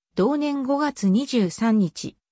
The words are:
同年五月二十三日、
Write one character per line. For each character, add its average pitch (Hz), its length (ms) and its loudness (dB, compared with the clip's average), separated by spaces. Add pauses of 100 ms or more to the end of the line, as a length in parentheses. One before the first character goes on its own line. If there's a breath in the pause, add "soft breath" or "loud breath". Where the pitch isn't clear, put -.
(160)
同 254 220 2
年 285 260 -2
五 277 160 0
月 285 280 -2
二 226 200 2
十 202 240 0
三 226 260 0
日、 - 400 -4 (140)